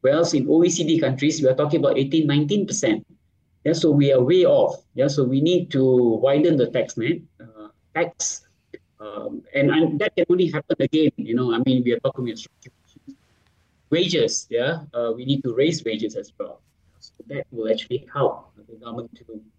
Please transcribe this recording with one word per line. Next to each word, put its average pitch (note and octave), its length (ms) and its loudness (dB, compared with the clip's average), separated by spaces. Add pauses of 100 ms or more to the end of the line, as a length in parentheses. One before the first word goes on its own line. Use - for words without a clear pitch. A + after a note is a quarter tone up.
Whereas D#3 320 2
in C#3 160 0
O E3 120 6
E F3+ 60 4
C - 160 -2
D D#3 160 2
countries, C#3+ 400 0
we C3 80 4
are B2+ 80 2
talking D3 240 0
about C3+ 160 2
eighteen, D3 300 0
nineteen D3 400 0
percent. - 400 -2 (580)
Yeah, D#3 80 2
so E3 180 2
we C#3 220 4
are B2+ 100 6
way F3 220 4
off. C#3+ 480 2
Yeah, C3+ 160 0
so C#3+ 160 0
we C3 160 0
need F3 320 0
to C3 100 0 (400)
widen D3 360 2
the A#2 120 0
tax - 260 -4
net, C#3 220 -4 (220)
uh, A2 280 -20 (280)
tax, - 500 -6 (540)
um, G#2+ 420 -12 (140)
and, C#3 160 2
and D#3 260 2
that - 160 -4
can E3+ 160 0
only F3+ 160 2
happen D3+ 320 -4
again. D#3 380 0
You A2 180 -6
know, B2 180 -2
I A#2 140 -2
mean, B2+ 160 2
we A#2+ 100 0
are A#2 60 -2
talking B2+ 300 -6
about A2 100 -10
structural - 360 -20 (120)
issues. - 300 -20 (760)
Wages, E3+ 580 0
yeah, C#3+ 360 -4 (100)
uh, A#2 220 -2
we B2 80 -12
need C#3 180 -2
to A#2+ 100 -4
raise D3 320 0
wages G#2+ 300 -6
as - 240 -12
well. F2+ 220 -12 (400)
So - 120 -20 (140)
that C#3 240 -12
will A2+ 180 -6
actually A2+ 440 -4
help - 440 -4
the - 200 -20
government A#2 400 -14
to A2 260 -18 (160)